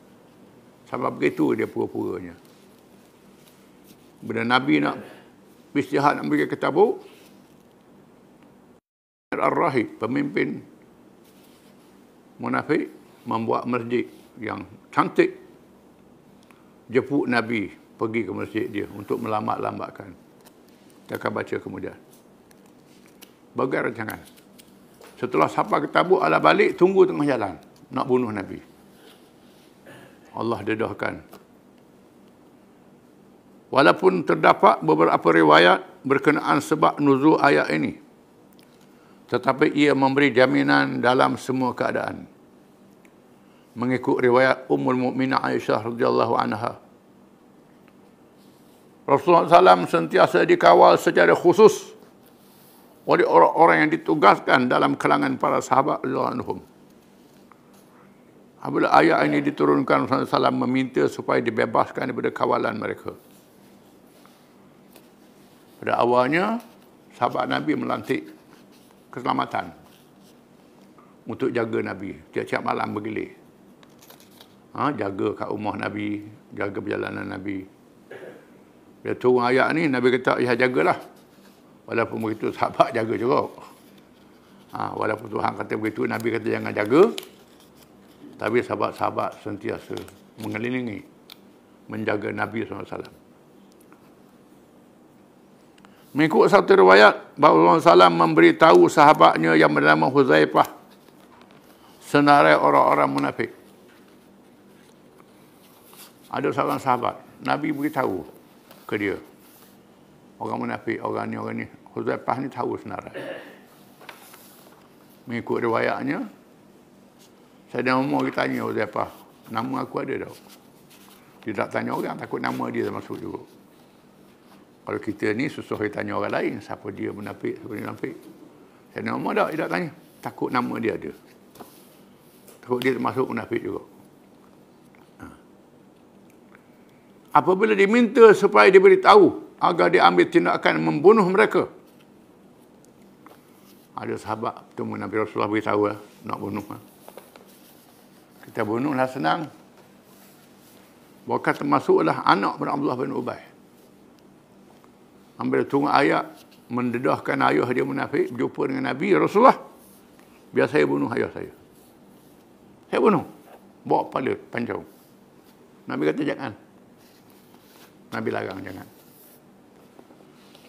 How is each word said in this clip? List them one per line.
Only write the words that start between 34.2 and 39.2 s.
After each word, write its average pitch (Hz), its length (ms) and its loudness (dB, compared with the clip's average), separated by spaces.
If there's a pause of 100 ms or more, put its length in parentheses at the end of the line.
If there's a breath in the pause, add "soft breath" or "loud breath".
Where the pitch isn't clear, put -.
terdapat 170 560 2
beberapa 156 480 2
riwayat 165 720 4
berkenaan 147 560 0
sebab 156 400 -2
nuzul 143 400 4
ayat 143 320 2
ini, 156 300 -6 (1300 soft breath)